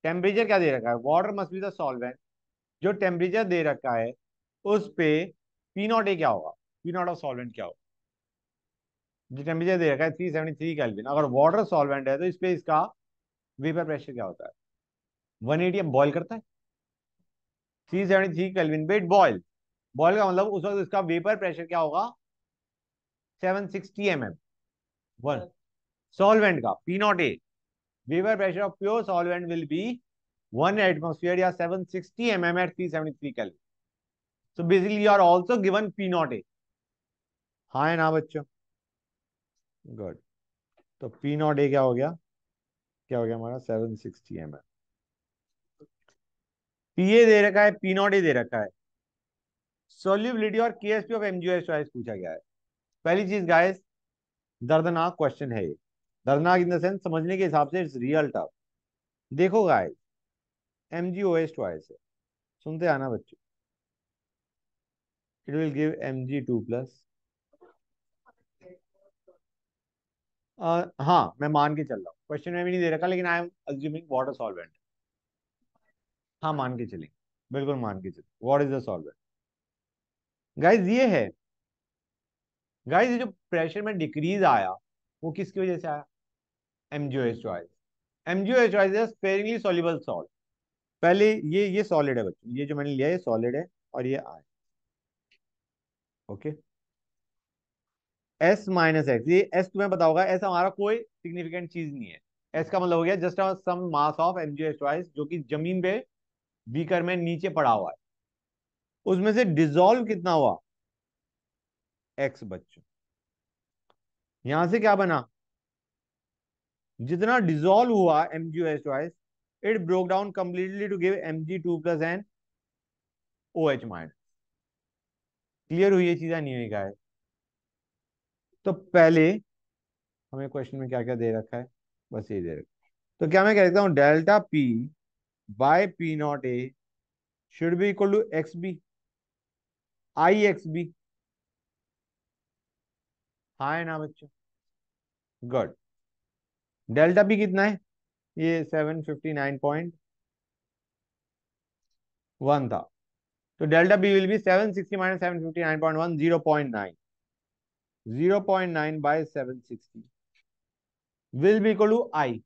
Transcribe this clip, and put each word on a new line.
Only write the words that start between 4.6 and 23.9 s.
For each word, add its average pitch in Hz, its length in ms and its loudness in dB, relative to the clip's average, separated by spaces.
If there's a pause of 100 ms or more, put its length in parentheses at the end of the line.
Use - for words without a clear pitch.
उस 208 220 0 (100)
पे 160 120 2 (680)
पी 202 120 -4
नॉट 226 200 2
ए 196 80 0
क्या 160 140 0
होगा, 85 200 -2 (360)
पी 170 60 -6
नॉट 180 180 -2
of 175 80 -6
solvent 123 380 -10
क्या 104 100 -8
होगा? 87 120 -14 (1500)
जो 135 120 -14
temperature 165 340 0
दे 165 140 2
रखा 139 120 0
है 160 80 0
थ्री 180 200 -6
सेवेंटी 156 240 -4
थ्री 160 200 -6
Kelvin, 113 300 -4
अगर 143 260 0
water 160 340 4
solvent 139 440 0
है 139 80 0
तो 170 80 -4
इस 180 160 -4
पे 185 120 0
इसका 156 280 0 (760)
vapor 160 260 -4
pressure 147 280 -8
क्या 117 120 -8
होता 90 200 -12
है? - 60 -16 (920)
वन 143 200 0
एटी 180 180 0
अब 170 120 -4
boil 139 200 4
करता 175 240 -6
है, 220 60 -14 (1500)
थ्री 190 160 0
सेवेंटी 190 280 2
थ्री 185 180 -2
Kelvin 156 340 0
पे 202 120 2
it 175 100 -4
boil। 165 320 6 (540)
Boil 165 220 4
का 202 120 2
मतलब 185 200 2
उस 190 160 -4
वक्त 202 160 -2
इसका 196 180 -2 (100)
vapor 175 280 0
pressure 170 280 -6
क्या 170 140 -4
होगा? 165 280 -2 (1400)
सेवन 190 260 -2
सिक्सटी 196 400 -6